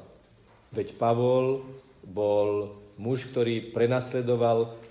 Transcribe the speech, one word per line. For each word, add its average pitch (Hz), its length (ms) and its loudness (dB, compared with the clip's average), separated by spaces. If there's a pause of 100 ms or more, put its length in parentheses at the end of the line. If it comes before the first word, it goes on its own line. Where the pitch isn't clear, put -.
(720)
Veď 104 240 -6
Pavol 127 720 2 (400)
bol 104 640 0 (240)
muž, 120 400 -6
ktorý 117 400 0
prenasledoval 117 1040 2 (100)